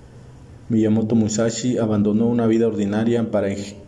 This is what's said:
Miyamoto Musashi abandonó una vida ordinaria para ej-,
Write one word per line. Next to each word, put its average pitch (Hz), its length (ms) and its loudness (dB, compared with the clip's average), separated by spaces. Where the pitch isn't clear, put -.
Miyamoto 110 480 2
Musashi 113 640 0
abandonó 107 500 2
una 117 200 0
vida 113 200 2
ordinaria 110 640 0
para 101 160 0
ej-, - 300 -8